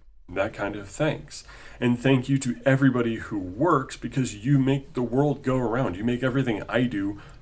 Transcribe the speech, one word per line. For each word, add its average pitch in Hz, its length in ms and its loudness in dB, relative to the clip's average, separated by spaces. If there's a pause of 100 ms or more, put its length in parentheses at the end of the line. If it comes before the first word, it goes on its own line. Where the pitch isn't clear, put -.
(280)
that 90 240 -2
kind 104 240 -6
of 98 120 -12
thanks. - 560 -4 (360)
And 120 180 2
thank 131 300 4
you 139 100 2
to 123 180 -2 (100)
everybody 123 480 4
who 107 240 -8
works, 131 580 0
because 117 480 -4
you 139 140 6
make 135 360 0
the 127 80 -2
world 131 420 0
go 131 120 2
around. 117 400 0
You 101 80 -8
make 120 200 0
everything 123 440 0
I 117 140 2
do 104 380 -2 (220)